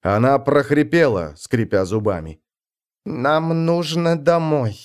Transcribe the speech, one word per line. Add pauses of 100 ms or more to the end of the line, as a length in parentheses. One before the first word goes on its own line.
Она
прохрипела,
скрипя
зубами. (640)
"Нам
нужно
домой".